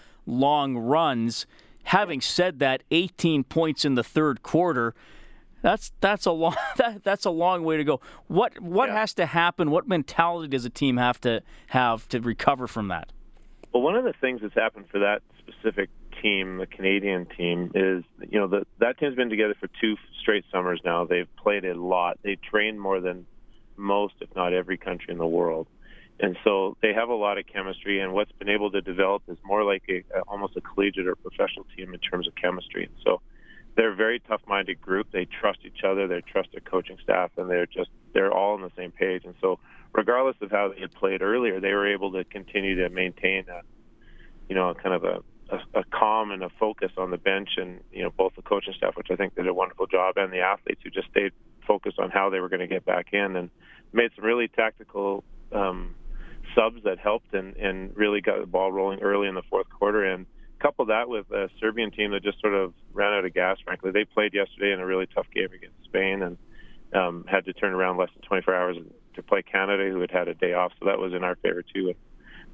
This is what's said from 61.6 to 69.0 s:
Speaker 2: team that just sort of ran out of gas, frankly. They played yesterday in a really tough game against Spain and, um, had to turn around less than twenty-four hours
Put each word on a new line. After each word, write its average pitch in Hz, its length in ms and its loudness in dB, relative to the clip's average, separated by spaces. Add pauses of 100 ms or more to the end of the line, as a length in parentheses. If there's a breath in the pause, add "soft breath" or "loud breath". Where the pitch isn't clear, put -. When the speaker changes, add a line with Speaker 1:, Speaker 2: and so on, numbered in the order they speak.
Speaker 2:
team 104 200 -2
that 98 120 -2
just 101 160 -4
sort 104 140 2
of 95 200 0 (200)
ran 101 200 0
out 98 120 0
of 87 80 -4
gas, 90 320 2
frankly. 92 260 -4
They 104 140 2
played 107 280 0
yesterday 101 380 0
in 92 80 -2
a 92 60 -4
really 92 220 0
tough - 260 -4
game 92 200 -2
against 90 300 -20
Spain 95 380 0
and, 90 160 -6 (560 soft breath)
um, 87 340 0
had 95 180 2
to 92 80 -8
turn 98 200 -2
around 92 240 2
less 90 160 2
than - 80 -20
twenty-four 92 340 0
hours 90 220 0 (380)